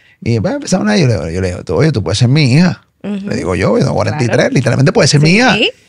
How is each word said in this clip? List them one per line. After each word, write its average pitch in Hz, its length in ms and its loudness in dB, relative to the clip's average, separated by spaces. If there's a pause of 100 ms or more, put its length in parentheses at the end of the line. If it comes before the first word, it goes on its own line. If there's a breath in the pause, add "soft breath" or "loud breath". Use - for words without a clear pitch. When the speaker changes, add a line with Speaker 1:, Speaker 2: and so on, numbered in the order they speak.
(240 soft breath)
Speaker 1:
Y 117 160 0
pues, 196 160 -4
empezaron 202 340 -2
a, 208 80 0
yo 170 80 2
le, 82 260 -2
yo 90 100 -4
le 92 80 -2 (140)
digo, - 120 -4
oye, 147 160 2
tú 113 100 -2
puedes 98 160 -4
ser 120 100 2
mi 135 260 2
hija. 170 280 2 (220)
Speaker 2:
Ujú. 202 260 -8
Speaker 1:
Le 202 60 -4
digo 120 200 -4
yo, 180 220 0
yo 247 60 0
tengo - 100 -2
cuarenta - 300 -2
y - 20 0
tres, - 120 0
Speaker 2:
Claro. - 160 0
Speaker 1:
literalmente 131 380 2
puedes 170 200 2
ser 143 100 4
mi 156 80 4
Speaker 2:
Sí, 175 80 4
Speaker 1:
hija. 240 180 4 (340)